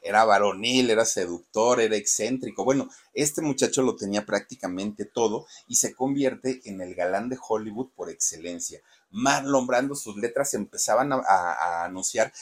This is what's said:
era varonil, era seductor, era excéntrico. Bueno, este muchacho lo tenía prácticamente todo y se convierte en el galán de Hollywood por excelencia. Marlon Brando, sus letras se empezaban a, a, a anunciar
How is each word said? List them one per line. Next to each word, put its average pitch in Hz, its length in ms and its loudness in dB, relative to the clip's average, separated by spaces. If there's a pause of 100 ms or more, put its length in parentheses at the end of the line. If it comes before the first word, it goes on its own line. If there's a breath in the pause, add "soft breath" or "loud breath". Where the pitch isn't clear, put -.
era 107 240 4
varonil, 104 640 4
era 110 160 4
seductor, 107 720 0
era 110 160 4
excéntrico. 110 720 -2
Bueno, 135 240 2 (240 loud breath)
este 151 300 -2
muchacho 135 400 0
lo 117 120 0
tenía 104 300 -4
prácticamente 101 800 -6
todo 113 400 0 (220 loud breath)
y 117 80 -10
se - 180 0
convierte 131 720 -2
en 98 160 -10
el 90 140 -10
galán 95 340 0
de 127 100 -6
Hollywood 110 560 -4
por 85 140 -10
excelencia. 85 720 -8 (300 soft breath)
Marlon 139 540 0
Brando, 131 300 0
sus 101 220 -10
letras 120 320 -2
se 117 80 -4
empezaban 117 560 0
a, 131 120 0
a, 87 280 4
a 85 320 -2
anunciar 110 560 -2